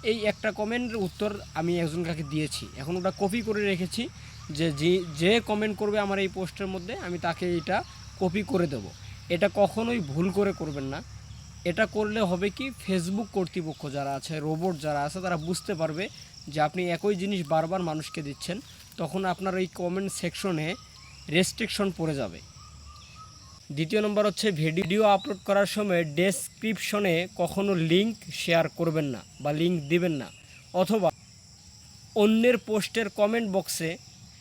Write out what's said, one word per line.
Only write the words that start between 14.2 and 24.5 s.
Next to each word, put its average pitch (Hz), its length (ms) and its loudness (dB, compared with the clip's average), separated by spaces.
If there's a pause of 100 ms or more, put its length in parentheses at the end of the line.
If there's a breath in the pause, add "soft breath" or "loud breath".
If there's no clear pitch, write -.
রোবট 160 420 0
যারা 147 220 0
আছে, 151 180 -4
তারা 180 160 0
বুঝতে 170 360 -2
পারবে 160 360 -2 (380 loud breath)
যে 151 140 0
আপনি 175 280 2
একই 196 260 0
জিনিস 185 320 -2
বারবার 160 340 2
মানুষকে 156 400 -4
দিচ্ছেন, 151 400 -8 (360 loud breath)
তখন 175 280 -2
আপনার 185 320 0
এই 185 100 0
কমেন্ট 180 440 -2
সেকশনে 170 640 -2 (540)
রেস্ট্রিকশন 185 680 2
পড়ে 160 180 0
যাবে। 104 240 -4 (1300)
দ্বিতীয় 160 300 0
নম্বর 208 240 2
হচ্ছে, 214 260 2